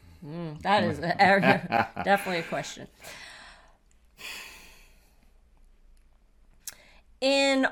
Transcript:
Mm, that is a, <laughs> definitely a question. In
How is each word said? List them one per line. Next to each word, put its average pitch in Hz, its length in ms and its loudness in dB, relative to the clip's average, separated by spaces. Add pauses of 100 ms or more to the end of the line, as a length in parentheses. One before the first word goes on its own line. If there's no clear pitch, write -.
(260)
Mm, 156 360 -12
that 196 200 2
is - 180 -2
a, 170 960 4
<laughs> - 80 -6
definitely 185 380 0
a 165 40 -10
question. 143 440 -8 (4000)
In 269 520 4